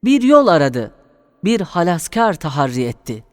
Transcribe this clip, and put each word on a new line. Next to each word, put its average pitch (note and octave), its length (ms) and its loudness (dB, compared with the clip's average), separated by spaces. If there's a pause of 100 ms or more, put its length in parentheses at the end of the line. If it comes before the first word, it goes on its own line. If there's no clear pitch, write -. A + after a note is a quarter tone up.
Bir C4 180 2
yol C#4 240 6
aradı. C3+ 480 0 (500)
Bir A3 160 0
halaskar F3+ 760 -2
taharri C3+ 500 -4
etti. A#2 480 -10